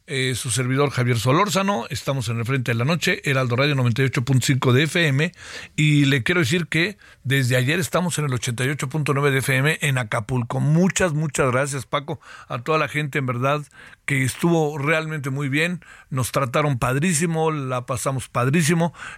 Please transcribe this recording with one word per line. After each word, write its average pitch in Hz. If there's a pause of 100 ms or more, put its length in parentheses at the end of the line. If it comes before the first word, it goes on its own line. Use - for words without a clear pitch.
eh, 131
su 127
servidor 131
Javier 123
Solórzano, 190
estamos 135
en 117
el 117
Frente 127
de 117
la 117
Noche, 175
Heraldo 131
Radio 143
noventa 123
y 135
ocho 131
punto 131
cinco 135
de 127
F 165
M, 147 (440)
y 147
le 135
quiero 180
decir 160
que 175 (260)
desde 127
ayer 135
estamos 170
en 151
el 135
ochenta 123
y 127
ocho 143
punto 147
nueve 143
de 135
F 131
M 151
en 139
Acapulco. 123
Muchas, 165
muchas 151
gracias, 135
Paco, 147 (260)
a 131
toda 156
la 151
gente, 151
en 135
verdad, 131 (440)
que 135
estuvo 156
realmente 156
muy 139
bien, 160 (260)
nos 131
trataron 139
padrísimo, 160
la 127
pasamos 131
padrísimo, 165 (240)